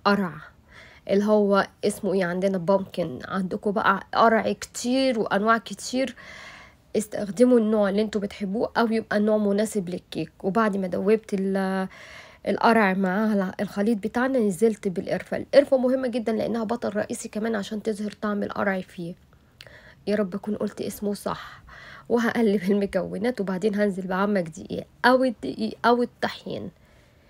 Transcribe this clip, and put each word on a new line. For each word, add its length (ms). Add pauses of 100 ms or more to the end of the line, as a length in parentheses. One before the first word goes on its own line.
قرع 280 (760)
اللي 160
هو 420 (180)
اسمه 280
ايه 120
عندنا؟ 320
بامكن. 680
عندكم 440
بقى 420
قرع 380
كتير 680
وانواع 380
كتير، 580 (800)
استخدموا 640
النوع 300
اللي 120
انتوا 200
بتحبوه 560
او 140
يبقى 260
النوع 200
مناسب 520
للكيك. 420 (120)
وبعد 340
ما 100
دوبت 460
ال-، 540 (600)
القرع 460
مع 640
الخليط 380
بتاعنا، 420
نزلت 480
بالقرفه. 500
القرفه 400
مهمه 300
جدا 240
لانها 320
بطل 320
رئيسي 340
كمان 260
عشان 280
تظهر 280 (100)
طعم 220
القرع 380
فيه. 340 (920)
يا 80
رب 200
اكون 200
قلت 260
اسمه 320
صح. 500 (460)
وهقلب 540
المكونات، 800
وبعدين 340
هنزل 320
بعمك 420
دقيق 340 (220)
او 180
الدقيق 640
او 180
الطحين، 640 (600)